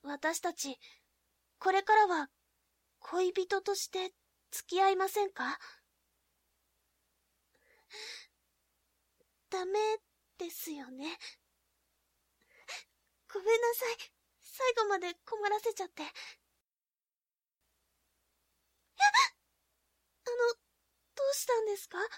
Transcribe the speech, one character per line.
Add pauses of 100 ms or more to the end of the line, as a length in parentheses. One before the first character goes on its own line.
私
た
ち、 (800)
こ
れ
か
ら
は (720)
恋
人
と
し
て (380)
付 (100)
き
合
い
ま
せ
ん
か？ (4000)
ダ
メ (380)
で
す
よ
ね。 (2250)
ご
め
ん
な
さ
い。 (440)
最
後
ま
で (100)
困
ら
せ
ち
ゃ
っ
て。
え？ (4000)
あ
の、 (800)
ど
う
し
た
ん
で
す
か？ (180)